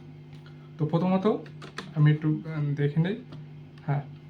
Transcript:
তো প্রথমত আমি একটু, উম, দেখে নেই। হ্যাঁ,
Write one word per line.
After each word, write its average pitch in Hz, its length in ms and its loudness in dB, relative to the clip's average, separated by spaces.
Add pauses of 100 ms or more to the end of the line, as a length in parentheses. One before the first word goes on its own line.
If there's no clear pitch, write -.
(800)
তো 151 80 0
প্রথমত 185 400 2 (680)
আমি 151 160 8
একটু, 156 180 4
উম, 151 460 0
দেখে 143 260 2
নেই। 185 160 2 (680)
হ্যাঁ, 143 160 0 (280)